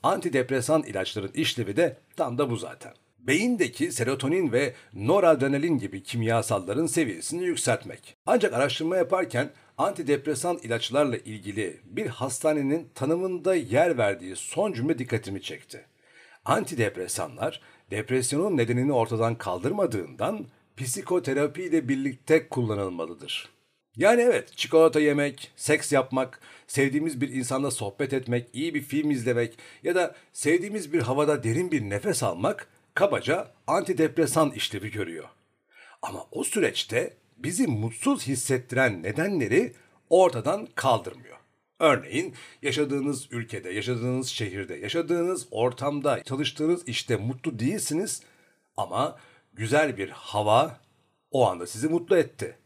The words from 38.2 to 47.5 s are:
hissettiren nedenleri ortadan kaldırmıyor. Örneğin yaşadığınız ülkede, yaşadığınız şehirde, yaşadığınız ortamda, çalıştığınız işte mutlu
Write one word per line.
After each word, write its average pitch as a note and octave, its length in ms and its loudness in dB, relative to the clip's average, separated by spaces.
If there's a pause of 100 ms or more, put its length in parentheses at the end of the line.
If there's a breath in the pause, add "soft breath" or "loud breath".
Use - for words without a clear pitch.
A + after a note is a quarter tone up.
hissettiren B2+ 760 0
nedenleri D#3 720 0 (360 soft breath)
ortadan E3+ 640 4
kaldırmıyor. - 640 -2 (420)
Örneğin C#3+ 540 2 (280 loud breath)
yaşadığınız C#3 720 -2
ülkede, A2+ 380 -8
yaşadığınız B2 580 -4
şehirde, G2 480 -6
yaşadığınız E3+ 760 -2
ortamda, C3 720 0
çalıştığınız D3+ 640 -2
işte A#2 280 -2
mutlu A#2+ 440 -6